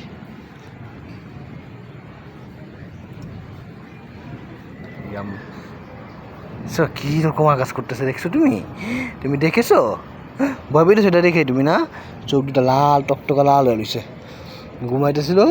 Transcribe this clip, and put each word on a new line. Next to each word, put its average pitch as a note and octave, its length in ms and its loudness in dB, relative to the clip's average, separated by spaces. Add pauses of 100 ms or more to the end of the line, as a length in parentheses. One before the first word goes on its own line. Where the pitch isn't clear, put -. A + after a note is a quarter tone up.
(4000)
ইয়াম। G2+ 420 -12 (1200)
চ, - 60 0 (160)
কি D3+ 260 -2
রকম D3+ 240 2
আকাশ C3+ 260 2
করতেছে C3 320 -6
দেখছো C3 240 -4
তুমি? C4+ 260 4 (680)
তুমি C#3 140 0
দেখেছো? A3+ 420 4 (920)
ভয় D#3 120 6
পেয়েছো G#3+ 180 8
সেটা F3 180 6
দেখে E3+ 240 4
তুমি C3 180 2
না? D#3 140 4 (500)
চোখ C#3 180 2
দুটা C#3 160 2
লাল C#3+ 420 4
টকটকা C#3+ 420 0
লাল C#3 220 6
হয়ে A#2 100 4
রয়েছে। A2 240 -4 (840)
ঘুমাইতেছিল, C#3+ 580 2 (100)